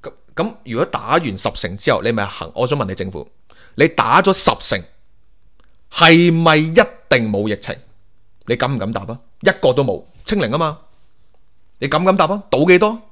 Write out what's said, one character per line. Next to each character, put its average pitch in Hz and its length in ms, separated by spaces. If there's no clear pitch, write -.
咁， 135 100
咁 240 180
如 117 120
果 156 80
打 - 260
完 143 260
十 107 140
成 92 260
之 143 160
後， 90 80
你 117 100
咪 104 140
行， - 300
我 - 120
想 143 100
問 120 80
你 95 80
政 95 180
府， 78 160
你 156 120
打 127 340
咗 190 120
十 - 180
成， 95 160
係 165 400
咪 165 260
一 160 160
定 - 580
冇 104 160
疫 104 120
情？ - 160
你 120 80
敢 127 160
唔 131 60
敢 101 140
答 98 120
啊？ 113 160
一 202 80
個 175 100
都 139 120
冇， 98 200
清 208 160
零 110 100
啊 - 60
嘛。 156 220
你 139 80
敢 156 140
唔 180 40
敢 190 120
答 170 80
啊？ 202 240
賭 147 180
幾 180 120
多？ 220 200